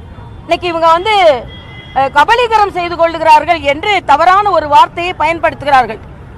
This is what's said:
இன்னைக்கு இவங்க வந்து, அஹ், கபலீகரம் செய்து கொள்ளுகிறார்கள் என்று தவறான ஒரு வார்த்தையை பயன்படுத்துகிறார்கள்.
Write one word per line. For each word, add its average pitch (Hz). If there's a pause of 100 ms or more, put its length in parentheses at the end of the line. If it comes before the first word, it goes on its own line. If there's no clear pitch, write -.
(460)
இன்னைக்கு 349
இவங்க 330
வந்து, 392 (840)
அஹ், 269
கபலீகரம் 427
செய்து 349
கொள்ளுகிறார்கள் 320 (120)
என்று 339 (180)
தவறான 370 (120)
ஒரு 311
வார்த்தையை 349
பயன்படுத்துகிறார்கள். 285 (380)